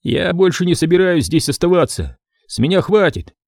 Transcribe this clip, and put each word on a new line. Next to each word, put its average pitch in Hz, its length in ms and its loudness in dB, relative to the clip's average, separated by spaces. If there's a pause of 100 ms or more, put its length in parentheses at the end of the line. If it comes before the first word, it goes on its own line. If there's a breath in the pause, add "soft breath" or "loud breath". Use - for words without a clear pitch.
Я - 320 -2
больше 180 320 0
не 170 100 2
собираюсь 175 500 0
здесь - 240 -2
оставаться. 151 680 0 (300)
С - 120 -10
меня 165 220 2
хватит. 185 540 0 (120)